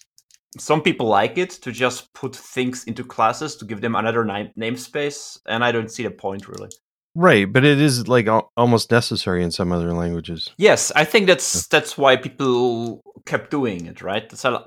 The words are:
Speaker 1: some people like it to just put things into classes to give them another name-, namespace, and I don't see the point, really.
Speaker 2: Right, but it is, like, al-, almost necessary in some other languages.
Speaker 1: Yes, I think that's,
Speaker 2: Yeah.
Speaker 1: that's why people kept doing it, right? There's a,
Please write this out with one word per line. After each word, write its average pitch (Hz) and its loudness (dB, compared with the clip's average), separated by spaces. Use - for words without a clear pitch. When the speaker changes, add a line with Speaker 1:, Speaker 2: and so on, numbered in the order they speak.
Speaker 1:
some 156 0
people 156 0
like 107 2
it 180 -4
to - -12
just 120 -2
put - -10
things - -6
into 117 -10
classes 120 -2
to - -16
give 104 -8
them 113 -2
another 113 0
name-, 104 -6
namespace, 143 -8
and 117 -2
I 120 2
don't 113 -2
see - -10
the 104 -4
point, 101 -10
really. - -16
Speaker 2:
Right, 135 4
but 127 4
it 143 6
is, 123 2
like, 120 4
al-, 110 2
almost 120 4
necessary 104 0
in 85 -2
some 87 -2
other 85 -2
languages. 85 -6
Speaker 1:
Yes, 175 4
I 151 4
think 202 2
that's, - 2
Speaker 2:
Yeah. - -2
Speaker 1:
that's 151 0
why 135 6
people 123 -2
kept - -6
doing 110 -4
it, 82 -18
right? 101 -6
There's - -14
a, 123 -2